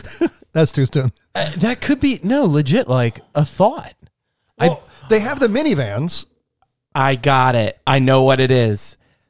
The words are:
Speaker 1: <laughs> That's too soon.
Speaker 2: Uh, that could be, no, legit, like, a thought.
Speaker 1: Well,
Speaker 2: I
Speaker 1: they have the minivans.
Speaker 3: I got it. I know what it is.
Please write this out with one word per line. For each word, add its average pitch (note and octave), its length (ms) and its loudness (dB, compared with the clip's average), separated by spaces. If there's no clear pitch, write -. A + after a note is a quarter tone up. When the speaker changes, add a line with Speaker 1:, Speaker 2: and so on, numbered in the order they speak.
Speaker 1:
<laughs> - 120 -20
That's D#3+ 180 0
too C#3 140 -2
soon. C3 260 -2
Speaker 2:
Uh, F#3 240 -4
that A3+ 240 -2
could C#4+ 180 0
be, C4 240 0
no, C4 220 0
legit, D3+ 420 2
like, A#2+ 340 -2
a D3 100 2
thought. A3 500 -2
Speaker 1:
Well, E3 240 2
Speaker 2:
I - 60 -20
Speaker 1:
they G#3+ 100 4
have A#3+ 200 -6
the B3 80 2
minivans. E3+ 800 -2
Speaker 3:
I C3+ 220 0
got C3 400 2
it. G#2+ 320 -2
I C3+ 120 2
know C3 240 4
what C3 160 2
it C3 120 2
is. A2+ 460 0